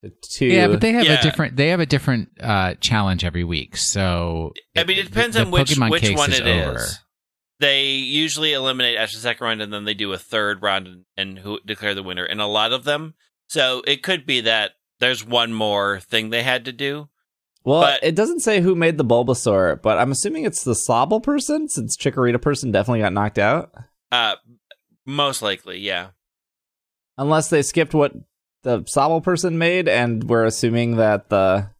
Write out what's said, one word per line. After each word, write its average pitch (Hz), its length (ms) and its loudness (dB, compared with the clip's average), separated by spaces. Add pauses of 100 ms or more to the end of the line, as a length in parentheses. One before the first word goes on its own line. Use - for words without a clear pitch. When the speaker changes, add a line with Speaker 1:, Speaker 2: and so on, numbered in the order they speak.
Speaker 1:
to - 80 -16 (240)
two. 131 100 2
Speaker 2:
Yeah, 180 220 6
but 104 120 2
they 226 120 4
have 233 140 4
Speaker 3:
Yeah. 151 120 6
Speaker 2:
a - 40 2
different, - 340 0
they 139 140 4
have 180 100 2
a 156 60 0
different, 131 420 0 (120)
uh, 95 340 0
challenge 95 500 0
every 87 180 -2
week. 82 340 -4
So 85 760 -2 (240)
Speaker 3:
I 170 60 0
Speaker 2:
it, 170 40 -2
Speaker 3:
mean, 190 120 0
it 190 80 -4
depends 233 280 -2
Speaker 2:
the 226 80 4
Speaker 3:
on 180 80 0
which, 180 220 2
Speaker 2:
Pokemon 127 180 2
Speaker 3:
which 165 120 2
Speaker 2:
Cakes 104 160 2
Speaker 3:
one 143 140 2
Speaker 2:
is 131 80 2
Speaker 3:
it 120 60 -2
is. 104 220 2
Speaker 2:
over. 58 180 -6 (760)
Speaker 3:
They 139 260 2
usually 147 680 -2
eliminate 127 460 0
after 107 180 -4
the 107 60 -16
second 120 220 -4
round, 110 180 -4
and 104 100 -10
then 104 120 -8
they 104 100 -4
do 101 180 -6
a 92 60 -6
third 104 440 -4
round 98 240 0
and, 90 180 -20 (120)
and 95 240 -8
who 104 240 -10
declare 101 300 -6
the 98 80 -8
winner. 90 220 -8
And 98 160 -6
a 104 60 -2
lot 107 260 0
of 123 120 -6
them, 151 300 -4 (340)
so 127 380 -2
it 143 160 0
could 175 240 -4
be 127 160 0
that 110 300 0 (280)
there's 123 240 -2
one 117 280 0
more 101 480 -2
thing 110 300 -2
they 117 120 -2
had 127 240 -2
to 131 60 -10
do. 143 360 -6 (560)
Speaker 1:
Well, 151 160 2
Speaker 3:
But 143 240 4
Speaker 1:
it 160 100 2
doesn't 262 260 0
say 208 200 2
who 185 140 4
made 165 240 2
the 147 60 2
Bulbasaur, 117 760 2
but 110 180 2
I'm 131 140 2
assuming 285 320 -4
it's - 200 -4
the 120 120 0 (120)
Sobble 147 340 2
person, 294 460 -2
since - 280 -6
Chikorita 123 440 0
person 135 320 -2
definitely 110 280 2
got 98 140 0
knocked 101 240 -2
out. 117 340 0 (400)
Speaker 3:
Uh, 113 220 0 (720)
most 139 340 -2
likely, 95 380 -6
yeah. 95 300 -6 (1080)
Speaker 1:
Unless 151 320 0
they 151 140 4
skipped 156 320 0
what 147 180 4 (520)
the 120 180 0
Sobble 156 400 0
person 175 340 0
made, 170 320 2
and 117 360 0
we're 117 200 2
assuming 117 520 0
that 107 340 2
the 98 500 2